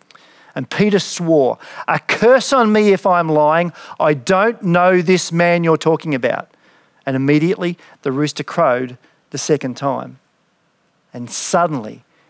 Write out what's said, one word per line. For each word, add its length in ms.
And 140
Peter 280
swore, 640
'A 200
curse 440
on 200
me 220
if 120
I'm 240
lying. 440
I 160
don't 480
know 380
this 300
man 320
you're 140
talking 380
about.' 340
And 100
immediately 640
the 100
rooster 320
crowed 540
the 60
second 380
time. 440
And 160
suddenly 760